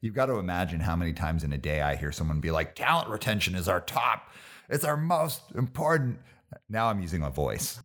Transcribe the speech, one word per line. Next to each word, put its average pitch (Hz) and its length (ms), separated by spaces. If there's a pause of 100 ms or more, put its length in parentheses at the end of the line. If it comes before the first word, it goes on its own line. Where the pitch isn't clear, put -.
you've 113 120
got 131 140
to 131 80
imagine 90 440
how 82 160
many 85 180
times 80 300
in 71 100
a 71 40
day 76 240
I 71 140
hear 73 160
someone 78 280
be 80 120
like, 80 240
Talent 143 340
retention 104 460
is 90 120
our 90 140
top, - 480 (400)
it's 143 140
our 151 140
most 160 440 (140)
important. 131 640 (500)
Now 110 180
I'm 104 140
using 85 220
a 71 60
voice. 65 560